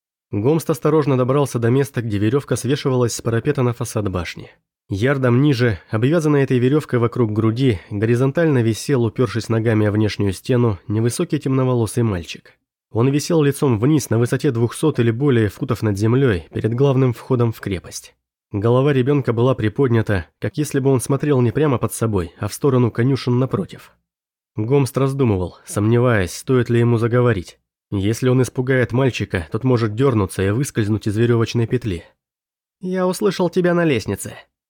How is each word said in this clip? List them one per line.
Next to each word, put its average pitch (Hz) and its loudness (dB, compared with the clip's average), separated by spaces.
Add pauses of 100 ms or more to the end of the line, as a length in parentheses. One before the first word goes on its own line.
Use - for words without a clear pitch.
(300)
Гомст 135 -2
осторожно 147 0
добрался 127 0
до 113 0
места, 131 0
где 104 -4
веревка 113 0
свешивалась 123 -2
с - -10
парапета 120 -2
на 120 0
фасад 110 -6
башни. - -8 (380)
Ярдом 123 2
ниже, 123 2 (120)
обвязанный 143 2
этой 131 0
веревкой 131 2
вокруг 113 0
груди, 110 2 (100)
горизонтально 123 2
висел, 117 0
упершись 113 -2
ногами 110 2
о 104 0
внешнюю 101 0
стену, 120 0 (100)
невысокий 117 -2
темноволосый 127 0
мальчик. 95 -6 (380)
Он 117 0
висел 151 0
лицом 135 0
вниз 139 0
на 113 2
высоте 127 0
двухсот 120 -2
или 117 2
более 117 2
футов - -6
над 104 0
землей, 110 0
перед 117 -4
главным 131 2
входом 120 0
в - -20
крепость. - -10 (360)
Голова 123 2
ребенка 131 0
была 123 2
приподнята, 110 0 (120)
как - -6
если 143 -2
бы 135 2
он 131 2
смотрел 139 0
не 120 2
прямо 143 0
под - -4
собой, 101 -2
а 104 -6
в - -10
сторону 123 2
конюшен 123 0
напротив. - -4 (640)
Гомст 127 0
раздумывал, 127 0
сомневаясь, 110 0
стоит 123 0
ли 120 2
ему 117 2
заговорить. 117 0 (320)
Если 104 -2
он 127 4
испугает 127 -2
мальчика, 110 -2
тот 113 -4
может 117 0
дернуться 107 0
и 98 2
выскользнуть 110 -2
из 104 -2
веревочной 117 0
петли. 110 -4 (760)
«Я 185 -4
услышал 185 0
тебя 175 2
на 170 2
лестнице», — 110 -2 (360)